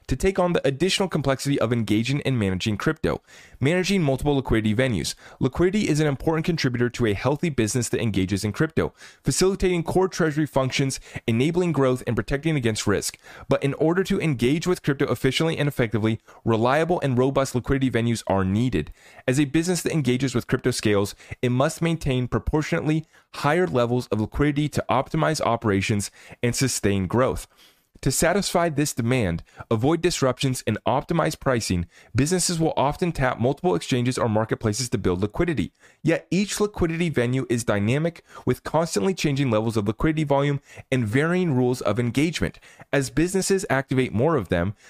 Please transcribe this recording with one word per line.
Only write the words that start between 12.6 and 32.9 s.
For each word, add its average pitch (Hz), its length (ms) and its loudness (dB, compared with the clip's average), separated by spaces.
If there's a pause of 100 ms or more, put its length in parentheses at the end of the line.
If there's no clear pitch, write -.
risk. - 300 0 (300)
But 135 140 2
in 139 120 -2
order 175 280 2
to 190 180 -2
engage 147 460 0
with 180 160 0
crypto 143 240 0
efficiently 139 500 0
and 147 120 0
effectively, 110 520 0 (240)
reliable 135 580 2
and 131 140 0
robust 135 380 2
liquidity 131 360 0
venues 117 360 0
are 95 220 2
needed. 101 420 0 (360)
As 131 120 2
a 151 60 4
business 165 380 0
that 127 100 -2
engages 131 420 0
with 117 120 -2
crypto - 240 0
scales, 104 440 0 (280)
it 127 80 0
must 135 320 0
maintain 143 460 0
proportionately 156 760 -2 (300)
higher 170 320 0
levels 123 400 0
of 107 140 -2
liquidity 143 500 0
to - 180 -2
optimize 147 540 0
operations 104 680 0 (320)
and 120 140 0
sustain 101 500 0
growth. 110 400 0 (560)
To 135 100 0
satisfy 175 560 2
this 147 240 -2
demand, 113 500 0 (300)
avoid 139 280 2
disruptions, 135 680 0
and 107 180 -2
optimize 156 520 0
pricing, 101 480 -2 (280)
businesses 165 460 0
will 160 160 2
often 147 340 0